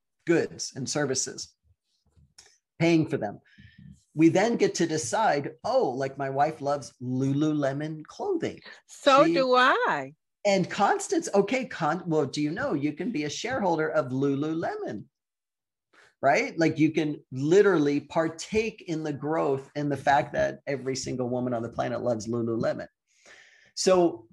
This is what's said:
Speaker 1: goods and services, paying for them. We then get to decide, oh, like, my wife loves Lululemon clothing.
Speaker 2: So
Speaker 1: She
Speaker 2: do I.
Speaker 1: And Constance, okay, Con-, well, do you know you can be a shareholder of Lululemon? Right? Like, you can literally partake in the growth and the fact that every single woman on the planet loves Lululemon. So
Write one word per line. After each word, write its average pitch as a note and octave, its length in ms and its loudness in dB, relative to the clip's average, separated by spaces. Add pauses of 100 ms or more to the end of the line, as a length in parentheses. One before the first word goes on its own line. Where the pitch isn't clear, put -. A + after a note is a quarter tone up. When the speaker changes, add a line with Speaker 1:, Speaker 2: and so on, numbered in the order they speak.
(260)
Speaker 1:
goods - 500 0
and B2+ 140 -6
services, C3 640 -4 (1300)
paying E3 280 4
for - 100 -2
them. G#2 220 -6 (760)
We D#3+ 140 8
then G#3 260 2
get G3 200 2
to E3+ 120 0
decide, D#3+ 640 0 (120)
oh, G#3+ 280 2
like, C3+ 260 -4
my C3+ 140 -4
wife D3 280 0
loves C#3+ 400 -4
Lululemon C#3+ 1040 -2
clothing. E4 540 -6 (280)
Speaker 2:
So C#4+ 360 4
Speaker 1:
She E4 120 2
Speaker 2:
do C4 200 2
I. B3 580 2 (340)
Speaker 1:
And F#3+ 200 2
Constance, E4 680 0
okay, A3+ 300 2
Con-, E3+ 420 -2
well, D#3 180 2
do D3 160 -6
you D3 80 0
know A#3 240 -4
you D3 200 -2
can F#3+ 180 -6
be D3 140 -4
a D3 40 -4
shareholder F3 600 -2
of C#3+ 180 0
Lululemon? C#3+ 960 -2 (1160)
Right? E3+ 380 2
Like, D#3 180 2
you D3+ 140 4
can D3+ 300 -2 (100)
literally D3 680 4
partake F#3 840 -4
in D#3+ 160 -4
the D3+ 100 -4
growth C#3+ 600 -2
and D3 140 -2
the C#3 60 -2
fact C#3+ 380 2
that C#3 340 -2
every C3+ 300 -4
single B2+ 320 -4
woman B2 240 -2
on A2+ 80 -4
the A#2 80 -6
planet B2 320 -4
loves A2 260 -2
Lululemon. A#2 600 -2 (880)
So F3+ 580 4